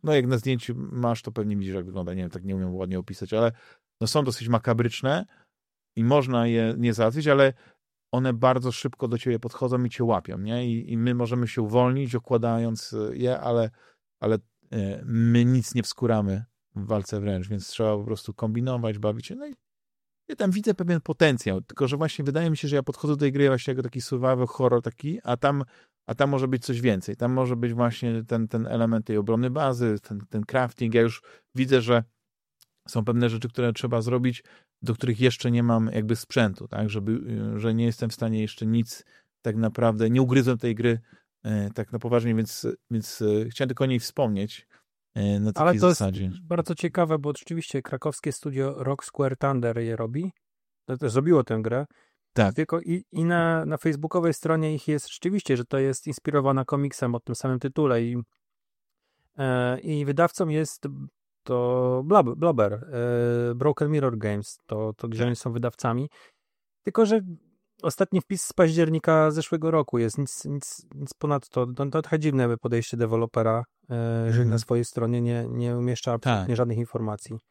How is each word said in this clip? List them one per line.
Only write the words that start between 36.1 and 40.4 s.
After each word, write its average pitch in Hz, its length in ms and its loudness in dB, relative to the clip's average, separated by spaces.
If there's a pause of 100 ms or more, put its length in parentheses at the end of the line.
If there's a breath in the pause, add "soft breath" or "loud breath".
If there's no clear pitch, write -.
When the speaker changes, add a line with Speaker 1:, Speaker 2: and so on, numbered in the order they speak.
Speaker 1:
sprzętu, 110 520 -2
tak? 104 220 -4
Żeby, 104 220 -4 (440)
y, 107 40 -4
że 113 140 -2
nie 113 120 0
jestem 117 240 -2
w - 40 -10
stanie 113 280 -2
jeszcze 107 240 -6
nic 113 400 0 (360 soft breath)
tak 110 140 -4
naprawdę, 113 540 2
nie 127 120 4
ugryzłem 127 360 2